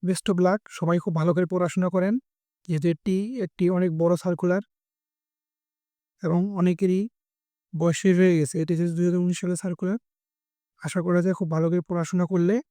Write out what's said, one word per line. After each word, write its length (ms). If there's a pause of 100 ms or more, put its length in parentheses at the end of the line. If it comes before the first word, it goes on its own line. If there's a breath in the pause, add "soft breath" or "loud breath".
Best 260
of 100
luck, 300
সবাই 300
খুব 140
ভালো 200
করে 140
পড়াশোনা 420
করেন, 240 (540)
যেহেতু 220
এটি 280 (240)
একটি 280
অনেক 280
বড় 200
সার্কুলার। 460 (1600)
এবং 160 (160)
অনেকেরই 460 (720)
বয়স 240
শেষ 200
হয়ে 180
গেছে। 220
এটা 140
হচ্ছে 240
দুই 100
হাজার 160
উনিশ 180
সালের 200
সার্কুলার। 400 (840)
আশা 200
করা 200
যায় 140
খুব 140
ভালো 180
করে 140
পড়াশোনা 440
করলে 300 (160)